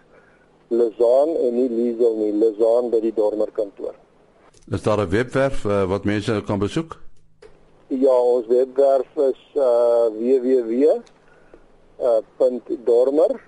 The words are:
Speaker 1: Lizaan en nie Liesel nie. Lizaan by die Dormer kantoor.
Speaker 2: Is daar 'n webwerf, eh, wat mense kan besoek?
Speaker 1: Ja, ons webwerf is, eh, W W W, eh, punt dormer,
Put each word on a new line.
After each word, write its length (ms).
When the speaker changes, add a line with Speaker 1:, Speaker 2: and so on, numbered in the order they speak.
Speaker 1:
Lizaan 680
en 200
nie 140
Liesel 460
nie. 180
Lizaan 560
by 100
die 160
Dormer 360
kantoor. 440
Speaker 2:
Is 100
daar 180
'n 100
webwerf, 560
eh, 180
wat 200
mense 420
kan 140
besoek? 400
Speaker 1:
Ja, 240
ons 360
webwerf 680
is, 240
eh, 80
W 300
W 220
W, 200
eh, 220
punt 240
dormer, 640